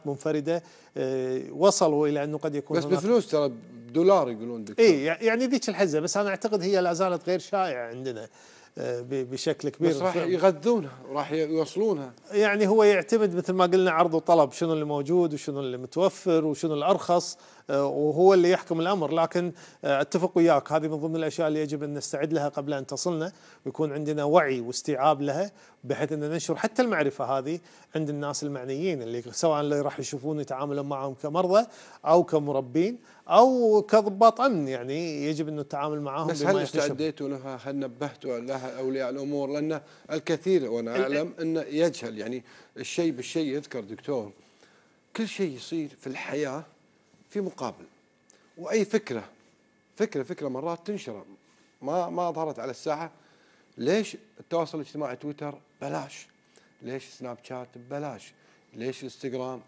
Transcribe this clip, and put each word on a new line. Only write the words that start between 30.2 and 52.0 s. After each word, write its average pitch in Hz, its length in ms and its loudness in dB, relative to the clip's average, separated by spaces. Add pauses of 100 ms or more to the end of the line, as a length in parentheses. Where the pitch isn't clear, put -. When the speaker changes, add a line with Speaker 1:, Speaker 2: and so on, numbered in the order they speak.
Speaker 1:
يتعاملون 143 480 -6
معهم 135 260 -6
كمرضى 180 520 2 (380)
أو 170 200 6
كمربين 147 760 0 (300)
أو 220 540 8
كضباط 214 580 6
أمن. 190 280 2
يعني 143 580 -4
يجب 156 220 -2
أن 151 120 -6
نتعامل 147 400 -4
معهم 147 260 -4
Speaker 2:
بس 156 160 -2
Speaker 1:
بما 165 80 4
Speaker 2:
هل 196 60 6
Speaker 1:
يخشى. 156 220 -2
Speaker 2:
استعديتوا 147 500 -2
لها؟ 135 360 -8
هل 139 140 -6
نبهتوا 127 600 -6
لها 127 400 -8
أولياء 131 320 -4
الأمور؟ 139 380 -4
لأن 151 320 -4 (300)
الكثير، 156 600 0
وأنا 117 260 -4
Speaker 1:
ال- 127 60 2
Speaker 2:
أعلم، 143 380 -2
أن 160 280 -2
يجهل. 135 500 -2
يعني 117 260 -8 (320)
الشيء 165 360 -2
بالشيء 131 420 -4
يذكر، 117 260 -8
دكتور. 107 520 -8 (840)
كل 226 120 -4
شيء 160 280 -4
يصير 151 320 -6 (120)
في - 60 -14
الحياة 139 580 -6 (640)
في 208 100 -6
مقابل، 135 440 -8 (720)
وأي 202 260 0
فكرة، 123 400 -4 (720)
فكرة، 202 260 -2
فكرة 151 260 -8
مرات 160 380 -8
تنشر، 123 360 -10 (600)
ما، 170 280 -2